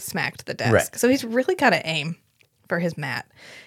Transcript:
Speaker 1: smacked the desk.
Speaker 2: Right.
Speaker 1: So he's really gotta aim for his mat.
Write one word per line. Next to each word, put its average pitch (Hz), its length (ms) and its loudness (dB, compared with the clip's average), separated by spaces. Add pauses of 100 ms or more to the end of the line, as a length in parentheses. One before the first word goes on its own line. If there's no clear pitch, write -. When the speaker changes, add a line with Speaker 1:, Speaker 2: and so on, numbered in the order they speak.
Speaker 1:
smacked - 460 -6
the 147 80 -6
desk. 113 180 0
Speaker 2:
Right. - 260 4
Speaker 1:
So 240 100 4
he's 262 160 4
really 254 300 0
gotta 233 320 2
aim 160 300 -4 (520)
for 170 120 -2
his 170 180 -4
mat. 139 320 -6 (360)